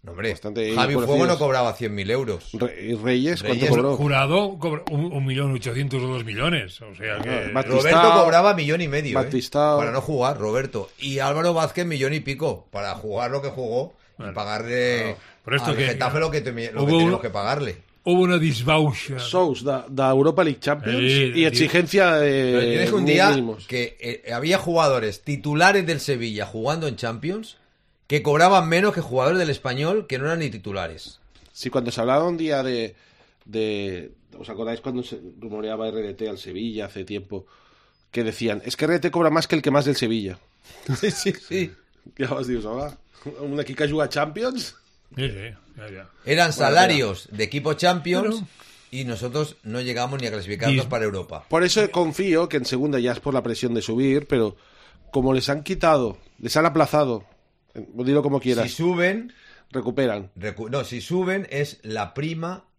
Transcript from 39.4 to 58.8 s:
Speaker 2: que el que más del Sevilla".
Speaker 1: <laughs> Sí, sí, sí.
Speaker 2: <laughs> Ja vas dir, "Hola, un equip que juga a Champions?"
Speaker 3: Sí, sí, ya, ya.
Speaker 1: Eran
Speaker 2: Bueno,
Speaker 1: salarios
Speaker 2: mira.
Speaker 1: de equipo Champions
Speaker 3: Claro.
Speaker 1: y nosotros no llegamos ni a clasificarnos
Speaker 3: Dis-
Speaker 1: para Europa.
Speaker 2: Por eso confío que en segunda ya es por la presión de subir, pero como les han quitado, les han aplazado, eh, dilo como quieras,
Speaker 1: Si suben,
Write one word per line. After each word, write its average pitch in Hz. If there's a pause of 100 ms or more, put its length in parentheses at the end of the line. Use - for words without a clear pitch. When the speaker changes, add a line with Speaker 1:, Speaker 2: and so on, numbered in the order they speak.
Speaker 2:
que -
el 156
que -
más 139
del 139
Sevilla". 110 (260)
Speaker 1:
<laughs> -
Sí, 208
sí, -
sí. 175 (240)
Speaker 2:
<laughs> -
Ja 131
vas 127
dir, 120
"Hola, 135 (440)
un 143
equip 135
que 151
juga 151
a -
Champions?" 208 (400)
Speaker 3:
Sí, 131
sí, 104 (220)
ya, 107
ya. 95 (160)
Speaker 1:
Eran 160
Speaker 2:
Bueno, 156
Speaker 1:
salarios 143
Speaker 2:
mira. 104
Speaker 1:
de 107
equipo 143
Champions 175
Speaker 3:
Claro. 208 (440)
Speaker 1:
y 131
nosotros 123
no 110
llegamos 123
ni 123
a 107
clasificarnos 107
Speaker 3:
Dis- 120
Speaker 1:
para 113
Europa. 95
Speaker 2:
Por 165
eso 202
confío 175
que 156
en 123
segunda 135
ya 120
es -
por 143
la 107
presión 117
de 117
subir, 135
pero 113 (540)
como 131
les 131
han 147
quitado, 147 (220)
les 120
han 160
aplazado, 147 (520)
eh, 113
dilo 131
como 139
quieras, 117
Speaker 1:
Si -
suben, 180 (400)